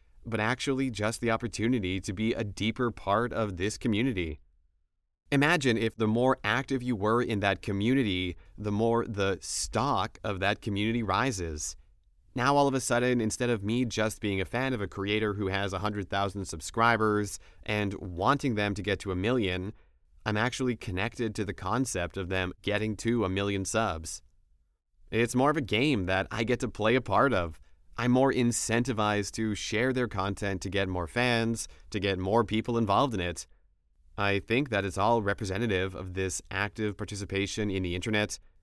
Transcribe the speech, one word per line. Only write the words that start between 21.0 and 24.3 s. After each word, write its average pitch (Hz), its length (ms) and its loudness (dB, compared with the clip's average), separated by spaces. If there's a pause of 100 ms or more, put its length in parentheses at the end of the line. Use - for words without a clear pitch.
to 107 100 -2
the 95 80 -4
concept 95 640 -2
of 95 120 -4
them 92 240 0 (100)
getting 104 360 0
to 117 260 2
a 95 40 2
million 98 360 0
subs. 92 580 -2 (880)